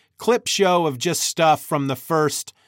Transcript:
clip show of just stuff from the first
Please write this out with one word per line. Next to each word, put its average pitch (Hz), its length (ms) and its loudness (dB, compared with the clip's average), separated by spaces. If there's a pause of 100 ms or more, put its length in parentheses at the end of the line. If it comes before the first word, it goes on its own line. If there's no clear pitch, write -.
(160)
clip 233 300 0
show 180 400 2
of 135 100 -4
just 165 240 -4
stuff 156 400 2
from 143 240 -4
the 135 120 -4
first 156 560 -2 (140)